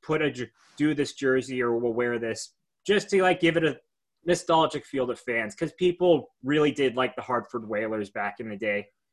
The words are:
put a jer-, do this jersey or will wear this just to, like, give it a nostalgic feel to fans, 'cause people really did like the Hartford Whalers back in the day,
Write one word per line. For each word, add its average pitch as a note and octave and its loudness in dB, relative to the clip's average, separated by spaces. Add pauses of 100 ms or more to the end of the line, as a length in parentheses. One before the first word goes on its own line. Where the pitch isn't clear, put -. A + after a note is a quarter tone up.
put D#3 -2
a D3 0
jer-, A#2+ -8 (260)
do D3+ 2
this C#3 -2
jersey B2+ 0
or A#2+ 2
will A#2 0
wear A#2+ 0
this A2+ -6 (340)
just G3+ 2
to, G3 4
like, F#3 4
give E3 4
it E3 2
a C#3+ 0 (480)
nostalgic D#3+ 2
feel C3 -4
to A#2+ -4
fans, A#2 -4
'cause D#3+ -6
people F3 2 (100)
really D3 2
did C3 0
like B2+ -2
the B2 -10
Hartford A#2 -4
Whalers G#2+ -4
back G#2 -8
in A2+ -10
the G2+ -10
day, G#2 -4 (260)